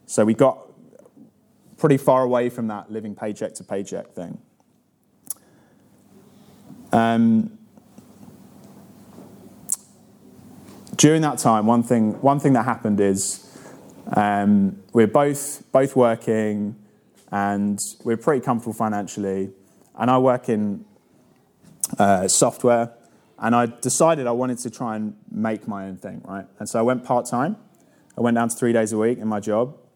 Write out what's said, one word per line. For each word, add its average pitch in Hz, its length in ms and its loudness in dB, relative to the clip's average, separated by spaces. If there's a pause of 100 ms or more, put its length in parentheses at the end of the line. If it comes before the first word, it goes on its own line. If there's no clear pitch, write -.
So 107 220 2
we 113 80 4
got 131 240 4 (1200)
pretty 151 180 4
far 131 260 4
away 123 280 2
from 120 160 -6
that 104 260 -8
living 107 220 -8
paycheck 107 400 -8
to - 100 -16
paycheck 98 480 -8
thing. - 240 -12 (2500)
Um, 113 640 2 (3500)
during 156 260 0
that 139 160 -4
time, 110 280 0
one 117 160 2
thing, 110 380 -2
one 139 200 0
thing 139 140 0
that 113 100 0
happened 107 360 -2
is, 98 480 -2 (640)
um, 101 680 2 (100)
we're 113 140 6
both, 143 560 0 (100)
both 135 240 2
working, 110 800 0 (540)
and 101 480 0 (260)
we're 113 140 0
pretty 135 260 0
comfortable 117 300 -2
financially. 101 760 -4 (440)
And 120 140 0
I 131 80 4
work 127 320 2
in, 104 340 -2 (1120)
uh, 98 300 4
software, 120 640 2 (460)
and 113 160 0
I 120 120 4
decided 135 600 0
I 120 60 0
wanted 123 260 -2
to 123 100 -10
try 113 280 -8
and 107 200 -6 (140)
make 110 360 -4
my 101 200 -8
own 95 100 -12
thing, 95 280 -14
right? 98 220 -12 (120)
And 107 100 -10
so 117 120 -2
I - 20 2
went 123 220 0
part-time. 127 520 -2 (600)
I - 20 -6
went 117 140 2
down 117 160 0
to - 60 -8
three 117 180 0
days 110 180 0
a 107 60 -2
week 113 200 0
in 110 100 -6
my 107 120 -2
job 113 380 -2 (180)